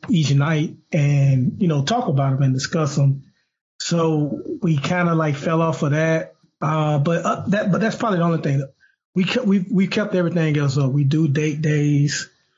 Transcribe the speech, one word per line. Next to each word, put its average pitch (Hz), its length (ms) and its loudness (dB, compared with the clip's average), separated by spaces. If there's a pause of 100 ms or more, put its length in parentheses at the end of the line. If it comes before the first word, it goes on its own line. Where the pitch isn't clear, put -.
each 156 240 2
night 151 440 0 (160)
and, 143 680 2
you 190 60 0
know, 143 180 0
talk 226 220 -2
about 139 260 0
'em 135 100 0
and 131 120 2
discuss 143 420 -4
'em. 135 280 2 (560)
So 160 600 0 (220)
we 160 160 2
kinda, 170 360 0
like, 160 200 0
fell 165 260 -2
off 165 220 0
of 147 80 0
that. 160 440 0 (260)
Uh, 151 400 0
but, 165 260 0
uh, - 220 -4
that, 208 240 0
but - 80 0
that's 220 160 -2
probably 196 240 0
the 170 40 2
only 165 160 0
thing. 139 240 -2 (520)
We 185 80 2
kept, 247 200 -2
we, 196 240 2
we 185 200 2
kept 208 260 -4
everything 170 420 0
else 143 220 0
up. 135 140 2
We 143 100 2
do 156 240 2
date 151 340 -2
days. 147 720 0 (280)